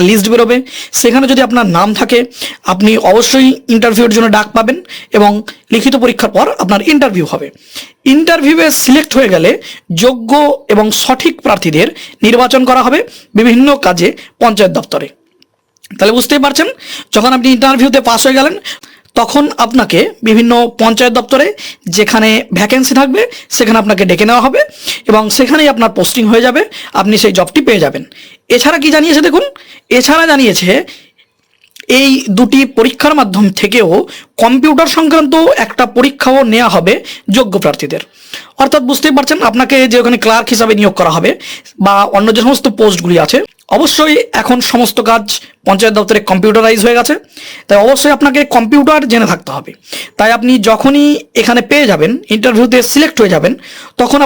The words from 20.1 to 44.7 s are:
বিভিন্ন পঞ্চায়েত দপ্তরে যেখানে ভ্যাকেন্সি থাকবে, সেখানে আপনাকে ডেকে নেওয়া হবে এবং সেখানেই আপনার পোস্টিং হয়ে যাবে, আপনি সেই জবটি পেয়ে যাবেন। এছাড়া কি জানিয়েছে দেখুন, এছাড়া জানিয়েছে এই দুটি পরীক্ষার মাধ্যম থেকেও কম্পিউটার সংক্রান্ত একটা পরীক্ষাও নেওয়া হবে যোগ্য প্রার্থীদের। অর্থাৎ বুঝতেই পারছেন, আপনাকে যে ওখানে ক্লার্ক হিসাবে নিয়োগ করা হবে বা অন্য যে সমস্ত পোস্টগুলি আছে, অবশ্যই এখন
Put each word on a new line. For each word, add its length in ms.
বিভিন্ন 240
পঞ্চায়েত 380
দপ্তরে 280
যেখানে 320
ভ্যাকেন্সি 420
থাকবে, 220
সেখানে 280
আপনাকে 260
ডেকে 200
নেওয়া 160
হবে 140
এবং 140
সেখানেই 360
আপনার 240
পোস্টিং 340
হয়ে 160
যাবে, 140
আপনি 200
সেই 160
জবটি 300
পেয়ে 180
যাবেন। 180
এছাড়া 280
কি 120
জানিয়েছে 320
দেখুন, 160
এছাড়া 340
জানিয়েছে 380
এই 100
দুটি 220
পরীক্ষার 420
মাধ্যম 260
থেকেও 280
কম্পিউটার 540
সংক্রান্ত 360
একটা 180
পরীক্ষাও 400
নেওয়া 220
হবে 180
যোগ্য 180
প্রার্থীদের। 380
অর্থাৎ 260
বুঝতেই 280
পারছেন, 200
আপনাকে 260
যে 100
ওখানে 220
ক্লার্ক 300
হিসাবে 260
নিয়োগ 200
করা 160
হবে 160
বা 100
অন্য 180
যে 100
সমস্ত 200
পোস্টগুলি 460
আছে, 120
অবশ্যই 380
এখন 160